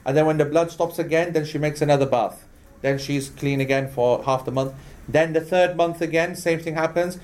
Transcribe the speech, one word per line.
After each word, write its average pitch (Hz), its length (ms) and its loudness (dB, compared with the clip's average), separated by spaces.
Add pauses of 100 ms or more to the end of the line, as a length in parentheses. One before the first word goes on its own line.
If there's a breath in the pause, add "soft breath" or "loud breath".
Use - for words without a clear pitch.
and 135 100 0
then 156 100 6
when 156 120 2
the 147 80 4
blood 165 260 2
stops 170 280 -4
again, 165 340 0
then 156 120 0
she 151 120 -6
makes 147 240 -2
another 143 240 4
bath. 120 400 -2 (360 soft breath)
Then 135 160 0
she's 139 320 -4
clean 139 320 -2
again 135 280 0
for 123 340 2
half 131 220 0
the 131 60 -6
month. 135 220 -2 (340 loud breath)
Then 156 260 2
the 160 80 2
third 180 340 2
month 170 260 0
again, 170 340 0
same 165 240 -2
thing 165 160 -6
happens. 170 480 -2